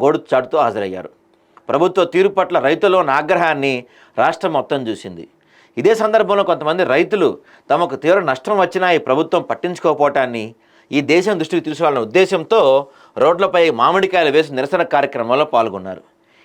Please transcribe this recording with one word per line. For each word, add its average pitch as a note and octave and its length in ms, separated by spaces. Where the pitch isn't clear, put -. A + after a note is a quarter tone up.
గోడు D#3 160
చాటుతూ B2+ 240
హాజరయ్యారు. G2 520
ప్రభుత్వ E3+ 360
తీరు F#3 240
పట్ల F3+ 300
రైతుల్లో E3 400
ఉన్న D#3+ 100
ఆగ్రహాన్ని C#3+ 720
రాష్ట్రం D#3+ 360
మొత్తం C3+ 340
చూసింది. F#2+ 400
ఇదే G#3+ 180
సందర్భంలో G#3 480
కొంతమంది E3+ 400
రైతులు D#3+ 560
తమకు D#3 260
తీవ్ర E3 240
నష్టం F3+ 380
వచ్చినా F3+ 340
ఈ D#3+ 60
ప్రభుత్వం D#3 440
పట్టించుకోకపోవటాన్ని C#3 1120
ఈ C#3 100
దేశం F3 380
దృష్టికి D#3+ 220
తీసుకురావాలన్న D3 460
ఉద్దేశంతో D#3+ 800
రోడ్లపై E3+ 520
మామిడికాయలు E3 640
వేసి D3 220
నిరసన C#3 300
కార్యక్రమంలో C#3 640
పాల్గొన్నారు. G2 580